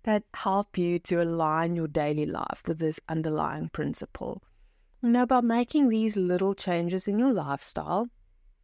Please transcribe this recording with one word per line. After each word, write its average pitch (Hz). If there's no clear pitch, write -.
that 214
help 196
you 175
to 175
align 165
your 160
daily 151
life -
with 160
this 160
underlying 156
principle. -
You 240
know, 247
by 254
making 240
these 220
little 185
changes 175
in 208
your 262
lifestyle, 156